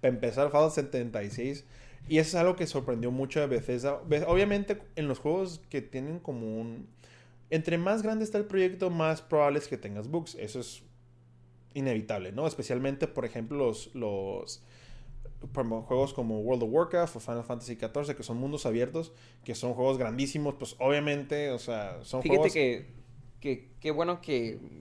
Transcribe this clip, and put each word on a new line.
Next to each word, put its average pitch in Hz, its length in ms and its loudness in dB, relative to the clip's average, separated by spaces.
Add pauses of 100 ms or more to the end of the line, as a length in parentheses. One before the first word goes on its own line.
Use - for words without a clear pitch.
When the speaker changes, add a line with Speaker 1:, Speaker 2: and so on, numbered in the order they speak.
Speaker 1:
Para 127 140 4
empezar, 123 380 2
Fallout 151 200 6
setenta 120 520 -2
y 101 60 -6
seis. 131 340 -6 (420)
Y 156 120 6
eso 156 100 6
es 165 60 -4
algo 175 200 6
que 175 120 -2
sorprendió 123 440 0
mucho 131 320 0
a 143 40 2
Bethesda. 131 600 0
Be-, 151 180 4
obviamente, 202 540 4 (160)
en 151 140 -2
los 127 120 -2
juegos 175 500 0
que 143 100 -2
tienen 143 380 -8
como 113 420 -6
un, 117 260 -8 (640)
entre 160 300 2
más 196 240 2
grande 220 240 0
está 214 100 -2
el 208 80 2
proyecto, 185 460 2
más 160 320 2
probable 147 360 4
es 147 100 -6
que 127 100 -4
tengas 104 300 -6
bugs. 160 260 -4
Eso 123 260 -6
es - 220 -12 (920)
inevitable, 110 580 -2
¿no? 127 160 -2
Especialmente, 139 600 -2
por - 180 -4
ejemplo, 113 320 -6
los, 120 380 0
los, 98 680 -4 (880)
por 135 140 -2
ejemplo, 113 160 -2
juegos 131 320 0
como 113 280 -2
World 120 240 2
of 110 60 -2
Warcraft 170 460 2
o 113 40 -10
Final 117 240 -6
Fantasy 120 320 -8
catorce, 143 380 -4
que - 80 -12
son 117 140 -6
mundos 139 300 -2
abiertos, 123 480 0 (280)
que 120 120 -8
son 123 180 -2
juegos 127 240 4
grandísimos, 135 600 0
pues, 120 240 -10
obviamente, 147 720 2
o 120 60 -2
sea, 101 440 -6
son - 180 -4
Speaker 2:
Fíjate 139 160 6
Speaker 1:
juegos 156 160 6
Speaker 2:
que, 127 340 2 (540)
que, 131 300 -4 (100)
qué 151 120 -2
bueno 170 280 0
que 117 400 -2 (200)